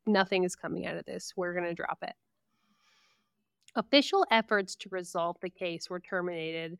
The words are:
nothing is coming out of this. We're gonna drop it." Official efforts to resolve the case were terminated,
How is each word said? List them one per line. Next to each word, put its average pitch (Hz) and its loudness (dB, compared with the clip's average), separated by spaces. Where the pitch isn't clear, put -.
nothing 190 4
is 180 -2
coming 170 -6
out 165 -4
of - -10
this. - -10
We're 175 -2
gonna 175 -2
drop - -6
it." - -8
Official 285 4
efforts 214 2
to - -16
resolve 175 -4
the 185 -6
case 170 -6
were 180 -6
terminated, 165 -4